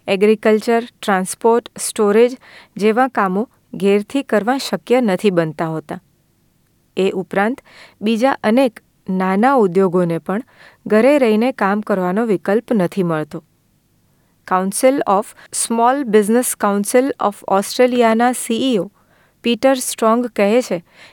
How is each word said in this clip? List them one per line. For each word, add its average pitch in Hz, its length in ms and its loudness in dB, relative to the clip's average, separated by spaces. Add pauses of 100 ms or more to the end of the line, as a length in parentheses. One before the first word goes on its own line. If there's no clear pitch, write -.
એગ્રીકલ્ચર, 214 760 2 (180)
ટ્રાન્સપોર્ટ, 226 760 0
સ્ટોરેજ 226 600 2 (400)
જેવા 220 300 2
કામો 202 420 -2 (240)
ઘેરથી 202 500 0
કરવા 226 340 0
શક્ય 240 440 -2
નથી 208 280 0
બનતા 165 360 -2
હોતા. 160 360 -8 (960)
એ 190 120 0
ઉપરાંત 196 520 -2 (400)
બીજા 226 300 0 (120)
અનેક 233 360 2 (300)
નાના 190 440 0
ઉદ્યોગોને 180 640 2
પણ 190 240 -6 (460)
ઘરે 226 300 4
રહીને 233 340 0
કામ 208 300 -2
કરવાનો 190 440 -2
વિકલ્પ 208 480 -2
નથી 185 300 0
મળતો. 160 400 -4 (1080)
Council 196 440 0
of 208 300 0 (280)
Small 240 500 0
Business 220 460 2 (160)
Council 202 420 0 (200)
of 202 60 -2 (140)
ઓસ્ટ્રેલિયાના 240 840 2
સી 247 420 -2
ઈ 214 40 0
ઓ 185 140 -4 (520)
પીટર 240 300 2
સ્ટ્રોંગ 240 540 -2
કહે 220 340 2
છે 180 220 -6 (300)